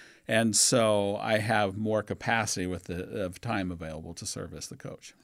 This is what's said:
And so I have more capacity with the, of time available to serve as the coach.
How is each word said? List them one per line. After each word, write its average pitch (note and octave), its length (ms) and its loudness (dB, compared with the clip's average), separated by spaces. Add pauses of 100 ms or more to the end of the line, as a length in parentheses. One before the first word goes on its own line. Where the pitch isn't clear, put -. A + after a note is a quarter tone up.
(280)
And A2+ 260 4
so G#2+ 640 4
I A2 180 2
have G#2 380 2
more G#2+ 240 2
capacity G#2 680 0
with F2+ 160 -6
the, F#2 400 -6
of F2+ 160 -8
time G2 320 -2
available E2 420 -10
to - 100 -14
serve - 300 -8
as - 140 -12
the - 80 -14
coach. - 480 -16